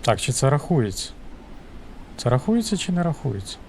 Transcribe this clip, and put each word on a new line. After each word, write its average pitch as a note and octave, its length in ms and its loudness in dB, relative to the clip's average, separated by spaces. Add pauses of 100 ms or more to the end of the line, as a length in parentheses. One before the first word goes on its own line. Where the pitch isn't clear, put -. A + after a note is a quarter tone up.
Так, G#2+ 200 4
чи - 100 0
це C3+ 180 4
рахується? C3+ 640 2 (1040)
Це - 120 2
рахується G#3 480 4
чи - 140 -2
не F3 120 2
рахується? B2+ 540 -2 (120)